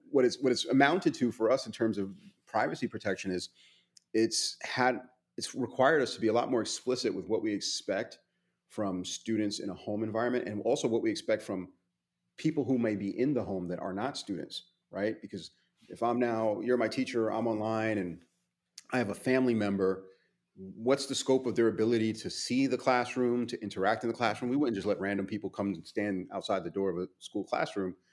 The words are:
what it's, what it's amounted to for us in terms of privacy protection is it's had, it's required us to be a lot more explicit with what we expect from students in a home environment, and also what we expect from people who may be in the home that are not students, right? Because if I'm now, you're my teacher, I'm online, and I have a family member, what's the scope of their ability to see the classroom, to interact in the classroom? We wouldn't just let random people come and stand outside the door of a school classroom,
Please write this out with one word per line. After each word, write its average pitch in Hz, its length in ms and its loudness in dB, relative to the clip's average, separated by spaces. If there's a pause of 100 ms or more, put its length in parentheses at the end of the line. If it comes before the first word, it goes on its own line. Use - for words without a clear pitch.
(100)
what 135 140 6
it's, 120 160 2
what 131 120 4
it's - 140 -2
amounted 143 480 4
to 120 180 2
for 113 180 2
us 135 160 2
in 110 60 -8
terms 110 260 0
of 98 160 -4 (320)
privacy 135 400 -2
protection 98 460 -2
is 90 160 -4 (640)
it's 110 480 2
had, 127 380 0 (360)
it's - 180 -8
required 135 480 2
us 120 120 -2
to - 60 -10
be 110 80 2
a 107 40 4
lot 120 180 2
more 127 100 2
explicit 123 520 -2
with 90 140 -6
what 107 160 -2
we 110 100 0
expect - 640 -4 (500)
from 92 360 -4
students 107 540 -2
in 98 100 -8
a 92 60 -6
home 104 300 -4
environment, 117 420 0
and 104 160 -6
also 139 240 0
what 117 160 2
we 110 80 2
expect 107 320 -2
from 92 280 -6 (640)
people 151 280 0
who 127 140 2
may 113 160 2
be 98 240 -4
in 139 160 2
the 120 80 0
home 92 260 -4
that 87 120 -6
are 92 120 -6
not 113 240 -4
students, - 520 -8 (240)
right? 104 280 -2
Because 95 300 -12 (380)
if - 140 -10
I'm 120 180 2
now, 113 400 0
you're 120 160 2
my 113 100 2
teacher, 113 440 0
I'm 113 180 0
online, 110 500 0
and 87 200 -4 (760)
I 131 60 2
have 110 120 0
a 98 40 -4
family 131 400 2
member, 98 500 2 (520)
what's 110 500 -2
the 135 80 -4
scope 131 320 2
of 107 100 -2
their 117 120 6
ability 110 440 2
to 104 180 -6
see 131 360 0
the 123 120 0
classroom, 123 680 2
to 117 120 -6
interact 101 440 0
in 117 40 0
the 113 60 0
classroom? 117 360 0
We 131 60 2
wouldn't 131 200 2
just 95 100 -2
let 101 140 2
random 101 260 -2
people 101 240 -6
come 101 180 -4
and 82 180 -4
stand 98 460 -4
outside 98 300 -2
the - 80 -6
door 98 200 -2
of 85 80 -4
a 90 100 -4 (100)
school - 240 -8
classroom, - 540 -4 (160)